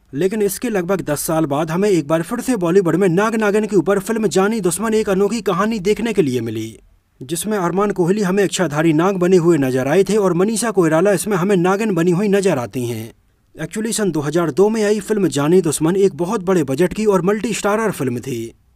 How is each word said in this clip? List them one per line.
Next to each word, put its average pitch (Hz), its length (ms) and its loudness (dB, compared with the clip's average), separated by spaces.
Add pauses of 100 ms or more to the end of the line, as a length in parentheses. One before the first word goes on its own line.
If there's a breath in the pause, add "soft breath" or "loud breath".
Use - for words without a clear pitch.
(140)
लेकिन 190 280 -2
इसके 202 280 -2
लगभग 185 320 -2
दस 147 200 -4
साल 160 240 0
बाद 151 240 -2
हमें 190 180 0
एक 165 200 2
बार 165 140 0
फिर 233 180 -6
से 254 160 -2
बॉलीवुड 175 400 2
में 190 120 4
नाग 208 280 2
नागिन 214 300 0
के 214 100 0
ऊपर 185 240 2
फिल्म 220 280 -2
जानी 196 320 0
दुश्मन 196 340 -2
एक 214 160 0
अनोखी 196 320 0
कहानी 214 380 -2
देखने 208 320 -2
के 202 100 0
लिए 123 180 0
मिली, 110 380 -8 (420)
जिसमें 165 380 -6
अरमान 185 340 0
कोहली 190 300 0
हमें 190 220 0
इच्छाधारी 160 480 0
नाग 180 240 2
बने 180 220 4
हुए 165 200 4
नजर 131 300 0
आए 185 160 2
थे 190 120 0
और 190 180 2
मनीषा 214 360 0
कोइराला 175 420 2
इसमें 196 240 -2
हमें 190 200 2
नागिन 196 380 0
बनी 170 160 2
हुई 196 180 0
नजर 190 300 2
आती 120 280 -6
हैं। 113 260 -8 (420)
Actually 214 380 -6
सन 202 180 0
दो 156 100 0
हज़ार 151 300 0
दो 190 180 4
में 220 160 0
आई 214 160 2
फिल्म 202 280 0
जानी 151 340 4
दुश्मन 160 340 0
एक 190 200 2
बहुत 180 260 -4
बड़े 175 220 0
बजट 147 280 0
की 214 140 -2
और 190 160 2
मल्टी 208 320 -2
स्टारर 214 380 -2
फिल्म 123 280 -4
थी, 113 320 -8 (240)